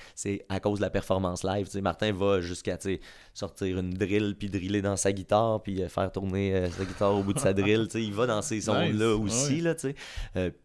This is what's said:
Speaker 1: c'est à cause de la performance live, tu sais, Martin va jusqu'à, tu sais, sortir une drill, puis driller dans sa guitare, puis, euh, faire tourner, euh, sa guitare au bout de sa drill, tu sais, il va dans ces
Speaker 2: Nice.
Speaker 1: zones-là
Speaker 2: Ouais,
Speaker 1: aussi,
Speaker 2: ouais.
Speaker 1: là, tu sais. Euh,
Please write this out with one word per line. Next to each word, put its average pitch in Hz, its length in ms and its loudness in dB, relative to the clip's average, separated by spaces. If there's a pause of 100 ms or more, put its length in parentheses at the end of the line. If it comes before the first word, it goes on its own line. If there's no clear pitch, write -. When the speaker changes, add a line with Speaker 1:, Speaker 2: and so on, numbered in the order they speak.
(140)
Speaker 1:
c'est - 340 -6
à 95 100 -2
cause 104 200 0
de 101 60 0
la 92 40 0
performance 95 560 0
live, 95 220 0
tu - 60 -14
sais, 101 100 -4
Martin 98 320 0
va 98 260 2
jusqu'à, 87 380 -4
tu 95 160 -2
sais, 82 60 -6 (340)
sortir 95 440 -4
une 92 140 -2
drill, 101 460 2
puis 107 100 -6
driller 98 320 0
dans 98 160 0
sa 98 160 2
guitare, 104 500 2
puis, 95 200 -4
euh, 87 80 -4
faire 95 200 0
tourner, 95 440 0
euh, 90 160 2
sa 90 160 -4
guitare 101 280 2
au 101 80 4
bout 98 120 2
de - 60 -2
sa 98 120 2
drill, 104 360 2
tu 110 100 -4
sais, 113 60 -2
il 104 100 -4
va 113 120 0
dans 107 140 0
ces 110 140 -4
Speaker 2:
Nice. 104 100 -4
Speaker 1:
zones-là 113 500 2
Speaker 2:
Ouais, 107 100 2
Speaker 1:
aussi, 131 320 2
Speaker 2:
ouais. 165 40 0
Speaker 1:
là, 165 140 2
tu 135 160 -4
sais. 143 40 -6 (420)
Euh, 90 140 0 (140)